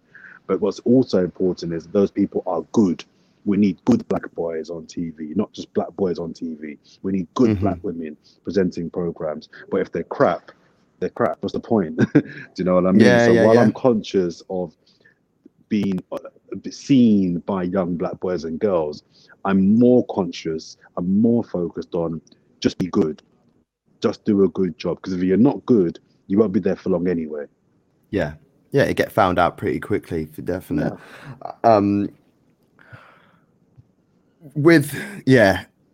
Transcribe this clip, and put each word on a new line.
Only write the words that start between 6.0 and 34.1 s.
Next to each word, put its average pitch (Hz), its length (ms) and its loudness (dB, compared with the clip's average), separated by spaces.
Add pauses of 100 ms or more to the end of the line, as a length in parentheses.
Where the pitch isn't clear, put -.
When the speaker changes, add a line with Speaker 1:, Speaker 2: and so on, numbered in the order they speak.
Speaker 1:
on 82 140 -8
T 82 220 -10
V. 76 220 -14 (260)
We 98 80 -6
need 95 220 -4
good 120 180 2
Speaker 2:
Mm-hmm. 98 100 -2
Speaker 1:
black 92 220 -4
women 82 320 -10 (300)
presenting 87 460 -2
programs. 80 580 -8 (200)
But 98 120 -2
if - 100 -8
they're 85 120 -6
crap, - 480 -2 (480)
they're - 100 -4
crap. 85 320 -4
What's 98 120 -6
the 95 60 -6
point? 90 380 -2
<laughs> - 160 0
Do 151 100 2 (340)
you 127 60 -4
know 92 120 2
what 90 120 2
I 95 40 2
mean? 95 160 8
Speaker 2:
Yeah, 120 180 6
Speaker 1:
So 117 80 6
Speaker 2:
yeah, 113 120 4
Speaker 1:
while 113 100 6
Speaker 2:
yeah. 120 60 6
Speaker 1:
I'm 110 120 2
conscious 98 760 -2
of 90 240 -8 (960)
being, 95 300 -2 (140)
uh, - 60 -8 (520)
seen 104 680 2
by 95 240 -4
young 90 340 -2
black 87 240 -6
boys 90 240 -4
and 82 120 -8
girls, 82 460 -2 (400)
I'm 95 340 2
more 123 280 6
conscious, - 720 -6 (180)
I'm 95 260 -2
more 117 220 2
focused 90 500 -8
on 82 280 -4 (380)
just - 200 -2
be 92 80 -4
good, 82 340 -2 (800)
just - 240 -4
do 101 200 4
a 90 40 2
good 90 300 -4
job. 85 220 -6
'Cause 95 120 -8
if 90 80 -4
you're 92 160 2
not 120 280 2
good, 95 340 2 (280)
you 98 120 2
won't 104 140 2
be 107 60 -2
there 92 160 -2
for - 140 -6
long 87 180 -2
anyway. 78 380 -4 (640)
Speaker 2:
Yeah, 80 240 -4 (380)
yeah, 135 120 2
it 82 120 -2
get - 160 -2
found 92 260 2
out 87 200 2
pretty 85 220 -4
quickly 85 460 -6
for 76 160 -16
definite. 87 520 -4 (500)
Speaker 1:
Yeah. - 80 -12 (120)
Speaker 2:
Um, 101 460 4 (2500)